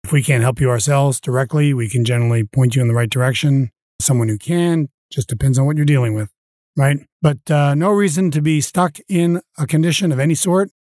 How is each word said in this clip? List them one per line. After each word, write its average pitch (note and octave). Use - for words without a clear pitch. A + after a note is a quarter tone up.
If -
we C#3+
can't B2+
help B2+
you C3
ourselves C#3
directly, C#3
we A#2
can A#2+
generally A#2
point B2
you C3
in A#2+
the A#2
right A#2
direction. C3+
Someone A#2+
who G#2+
can. E3
Just -
depends C3
on C3+
what D3+
you're D3
dealing B2+
with, G#2+
right? C#3
But, D3
uh, C#3+
no E3+
reason F#3+
to D3
be D#3
stuck F3+
in E3+
a D3
condition D#3+
of B2+
any D3+
sort, F#3